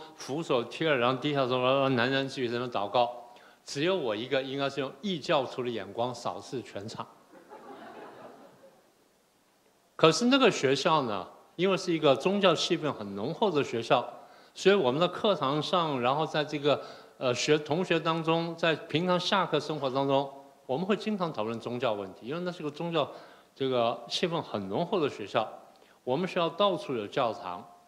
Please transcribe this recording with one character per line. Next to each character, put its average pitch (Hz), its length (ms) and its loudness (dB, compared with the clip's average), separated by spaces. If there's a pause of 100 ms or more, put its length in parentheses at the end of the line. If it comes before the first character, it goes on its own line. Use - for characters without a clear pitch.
(140)
俯 143 280 -8
首 135 220 2
帖 160 220 -4
耳， 143 120 4
然 120 120 4
后 131 120 0
低 147 100 0
下 135 140 2
头， 127 160 2
然 127 100 4
后 139 160 4
喃 127 220 2
喃 135 180 0
自 131 120 -10
语 120 80 0
在 120 100 -2
那 123 100 -4
祷 104 180 -2
告， 120 460 0 (320)
只 139 200 -6
有 190 120 0
我 123 180 -2
一 117 120 -4
个 131 160 0
应 135 160 -6
该 139 100 0
是 139 120 -6
用 131 200 -4
异 185 180 -4
教 147 260 2
徒 123 180 -6
的 123 80 -4
眼 101 200 -6
光 117 240 -2
扫 98 240 -6
视 117 220 -8
全 104 260 -10
场。 113 200 -10 (3000)
可 160 160 8
是 226 140 0
那 262 120 6
个 233 120 8
学 135 260 2
校 156 280 4
呢， 98 220 -4 (300)
因 185 140 2
为 185 60 4
是 - 180 -2
一 160 40 0
个 147 160 6
宗 190 240 0
教 185 160 6
气 165 220 0
氛 147 160 -2
很 101 240 -8
浓 120 160 -2
厚 202 180 0
的 143 140 2
学 117 180 -4
校， 123 240 2 (480)
所 - 160 4
以 202 40 8
我 135 180 4
们 147 80 0
的 175 80 4
课 196 260 0
堂 143 280 0
上， 156 400 0
然 127 120 4
后 156 120 0
在 156 180 -2
这 147 140 -4
个， 139 240 2 (340)
呃， 127 180 0
学-， 147 260 4
同 151 220 0
学 175 160 2
当 165 240 0
中， 165 320 0
在 165 200 2
平 156 320 -2
常 180 120 4
下 180 280 2
课 156 120 2
生 151 220 -4
活 139 80 0
当 139 180 0
中， 139 240 2 (360)
我 131 100 -2
们 180 80 -2
会 202 100 0
经 208 220 -2
常 170 160 -2
讨 107 120 -2
论 113 140 -4
宗 120 220 -6
教 117 140 2
问 95 180 -8
题， 107 140 -18
因 135 80 -6
为 175 80 -4
那 180 100 -4
是 170 100 -14
个 147 80 -6
宗 165 220 -6
教， 151 180 0 (440)
这 135 120 -2
个 120 320 2 (120)
气 - 180 -2
氛 165 140 -2
很 98 260 -6
浓 131 160 0
厚 180 160 0
的 139 80 2
学 104 180 -8
校。 110 220 -2 (560)
我 131 140 0
们 180 100 -2
学 - 60 -10
校 170 160 0
到 202 260 2
处 - 180 -6
有 104 120 -4
教 120 260 0
堂， 92 340 -10 (220)